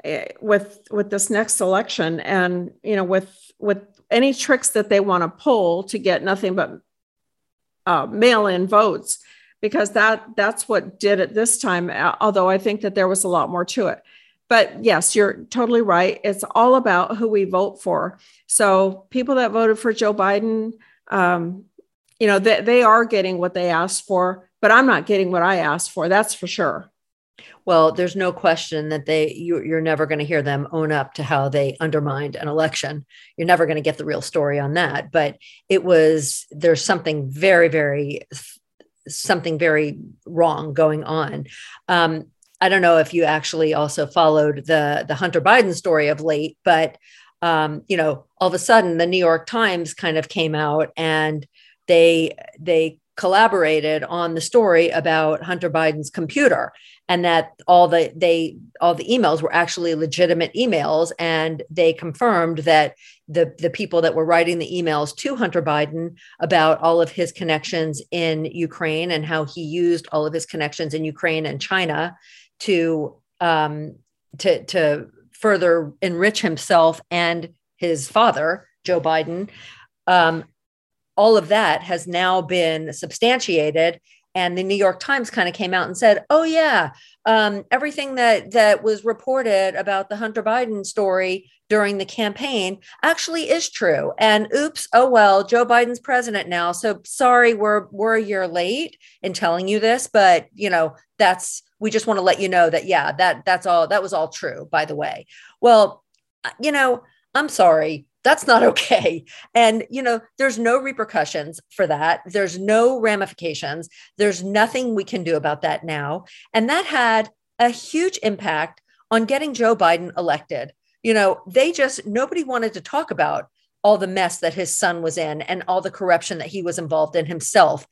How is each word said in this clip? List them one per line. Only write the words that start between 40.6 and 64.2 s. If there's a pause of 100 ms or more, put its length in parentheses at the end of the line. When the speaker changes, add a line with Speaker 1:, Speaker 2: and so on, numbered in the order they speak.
Speaker 2:
going
on. (420)
Um, (320)
I
don't
know
if
you
actually
also
followed
the,
the
Hunter
Biden
story
of
late,
but, (440)
um,
you
know, (120)
all
of
a
sudden
the
New
York
Times
kind
of
came
out
and (400)
they, (220)
they (180)
collaborated
on
the
story
about
Hunter
Biden's
computer, (380)
and
that (160)
all
the,
they, (220)
all
the
emails
were
actually
legitimate
emails.
And
they
confirmed
that (320)
the,
the
people
that
were